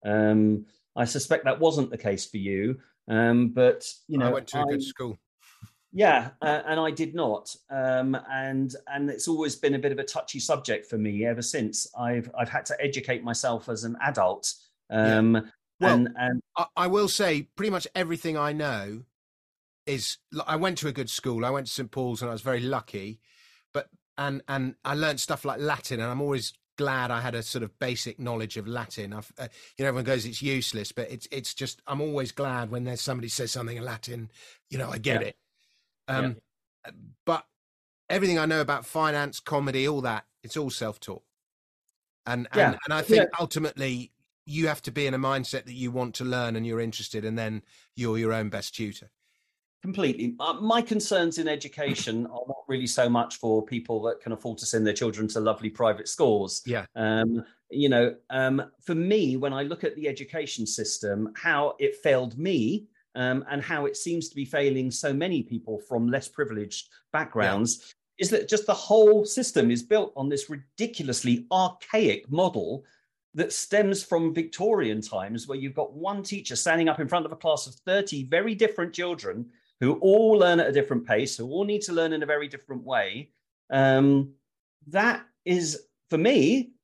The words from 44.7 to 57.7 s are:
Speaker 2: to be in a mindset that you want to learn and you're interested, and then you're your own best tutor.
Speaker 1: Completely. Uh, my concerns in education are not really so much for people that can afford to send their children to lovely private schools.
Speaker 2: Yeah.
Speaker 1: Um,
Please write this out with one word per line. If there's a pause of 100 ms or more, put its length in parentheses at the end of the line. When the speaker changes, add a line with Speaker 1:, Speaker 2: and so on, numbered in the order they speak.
Speaker 2:
to
be
in
a
mindset
that
you
want
to
learn
and
you're
interested,
and
then (320)
you're
your
own
best
tutor. (720)
Speaker 1:
Completely.
Uh,
my
concerns
in
education
are
not
really
so
much
for
people
that
can
afford
to
send
their
children
to
lovely
private
schools.
Speaker 2:
Yeah. (100)
Speaker 1:
Um, (280)